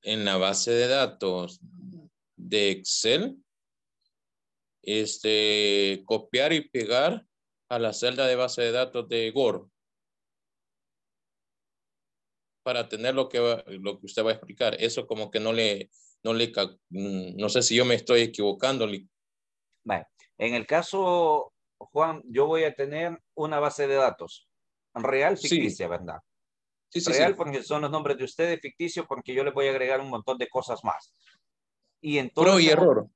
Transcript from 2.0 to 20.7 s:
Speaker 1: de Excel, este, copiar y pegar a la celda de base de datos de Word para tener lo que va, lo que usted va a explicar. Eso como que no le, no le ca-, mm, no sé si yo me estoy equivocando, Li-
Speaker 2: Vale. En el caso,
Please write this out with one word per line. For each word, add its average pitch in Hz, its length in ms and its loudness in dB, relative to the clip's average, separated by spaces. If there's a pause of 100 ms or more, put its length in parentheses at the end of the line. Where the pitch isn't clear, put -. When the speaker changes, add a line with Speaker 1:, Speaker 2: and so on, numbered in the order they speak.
Speaker 1:
de 101 360 0
Excel, 127 680 -2 (1500)
este, 104 1200 2
copiar 123 480 0
y 151 160 -2
pegar 127 560 0 (420)
a 123 120 -4
la 113 120 0
celda 127 340 -2
de 127 120 2
base 123 240 -2
de 117 100 0
datos 123 380 -2
de 117 260 -2
Word 113 320 0 (3000)
para 120 240 -4
tener 120 280 -4
lo 135 140 0
que 123 100 -2
va, 117 280 2
lo 98 320 -10
que - 60 -20
usted 107 200 -4
va 113 60 2
a - 20 2
explicar. - 460 -4
Eso 113 280 -2
como 107 240 -6
que 110 80 -2
no 110 140 -2
le, 104 360 -2 (340)
no 113 100 -2
le 117 180 0
ca-, 95 260 -4 (120)
mm, 92 480 -8
no 104 120 -2
sé 123 120 2
si 113 140 2
yo 123 100 6
me 123 100 4
estoy 120 260 4
equivocando, 113 680 0
Li- 101 200 -8 (760)
Speaker 2:
Vale. 98 240 -4 (300)
En 117 160 -2
el 113 140 -4
caso, 170 840 0 (240)